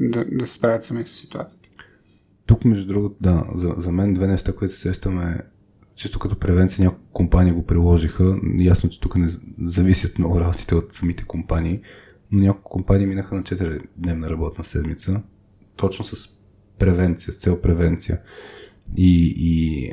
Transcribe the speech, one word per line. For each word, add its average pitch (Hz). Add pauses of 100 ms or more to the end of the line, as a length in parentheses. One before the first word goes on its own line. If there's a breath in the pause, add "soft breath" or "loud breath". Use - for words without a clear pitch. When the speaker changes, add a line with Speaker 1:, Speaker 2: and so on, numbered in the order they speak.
Speaker 1:
да, 117
да 123
се -
справят 113
сами 117
с -
ситуацията. - (800 soft breath)
Speaker 2:
Тук, -
между 101
другото, 101
да, 90 (100)
за, 87
за 85
мен 95
две 92
неща, 95
които 95
се -
сещаме, 90 (560)
чисто -
като 101
превенция, 92
няколко -
компании 90
го 85
приложиха. 85 (220)
Ясно, 87
че -
тук -
не 87
з-, 87 (240)
зависят 87
много 85
работите 85
от -
самите -
компании, 82 (520 loud breath)
но 101
няколко 98
компании 98
минаха 98
на 95
четиридневна 82
работна 80
седмица, 80 (540)
точно 101
с - (500)
превенция, 90
с -
цел 87
превенция. 85 (760 loud breath)
И, 87
и, 80